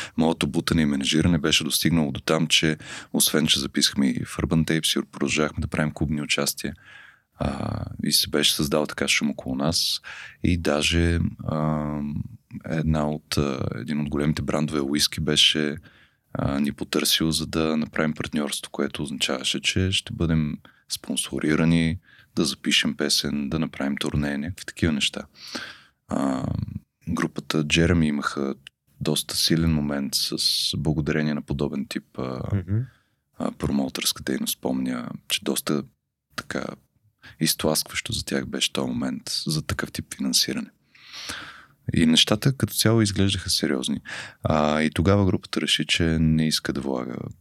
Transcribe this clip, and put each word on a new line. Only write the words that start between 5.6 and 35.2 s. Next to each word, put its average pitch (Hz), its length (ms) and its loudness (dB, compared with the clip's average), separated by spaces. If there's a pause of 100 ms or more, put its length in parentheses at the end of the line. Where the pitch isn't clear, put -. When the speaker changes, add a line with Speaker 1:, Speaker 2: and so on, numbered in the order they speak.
Speaker 1:
да 78 60 0
правим 76 260 0
клубни 76 280 -2
участия, 71 520 -2 (600)
а, - 340 -4 (340)
и - 80 0
се - 180 2
беше 76 260 4
създал 76 320 0
така - 200 -4
шум 73 220 2
около - 260 -6
нас. - 460 0 (420)
И 90 140 4
даже, 85 640 2 (240)
а, 78 420 -2 (800)
една 78 440 0
от, - 280 -6
а, 71 380 0
един 73 260 -4
от 76 80 -4
големите 73 320 0
брандове 76 400 0
уиски 71 400 0
беше, 76 560 2 (560)
а, 69 260 0
ни 71 120 0
потърсил, - 600 0
за 78 140 -2
да 80 320 0
направим 78 360 0
партньорство, - 580 -6
което 71 320 -4
означаваше, 67 580 -4
че 92 300 2
ще - 220 -4
бъдем 80 440 2 (340)
спонсорирани, 80 1080 2 (360)
да 90 100 2
запишем - 520 0
песен, 71 520 0
да 80 100 0
направим 71 380 -4
турне, 71 400 -2
някакви 76 280 -8
такива - 280 0
неща. - 280 -2 (840)
А, 67 380 -2 (640)
групата - 540 -2
Джереми 82 440 4
имаха 69 480 -2 (460)
доста - 360 0
силен 82 360 4
момент 71 420 -2
с - 220 -2 (400)
благодарение 76 560 0
на 73 80 -4
подобен 71 440 -2
тип, - 320 -10
а, 64 240 -4 (140)
Speaker 2:
Мгм. 95 220 0 (600)
Speaker 1:
а, - 140 -2
промоутърска - 720 -2
дейност. - 380 -2
Помня, 64 480 -2 (180)